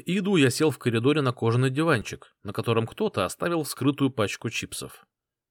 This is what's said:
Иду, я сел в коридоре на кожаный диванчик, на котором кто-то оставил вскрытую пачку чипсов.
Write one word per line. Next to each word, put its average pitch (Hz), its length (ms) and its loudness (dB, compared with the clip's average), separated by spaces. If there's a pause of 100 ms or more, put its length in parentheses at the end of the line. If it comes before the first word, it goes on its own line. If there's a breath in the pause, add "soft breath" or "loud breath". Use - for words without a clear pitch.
Иду, 190 300 0
я 135 160 6
сел 156 180 2
в 131 80 -4
коридоре 123 440 2
на 131 120 0
кожаный 123 380 2
диванчик, 139 720 -2
на 101 100 -10
котором 113 320 0
кто-то 117 400 -2
оставил 170 380 -4
вскрытую 135 480 0
пачку 113 400 -4
чипсов. - 520 -10 (480)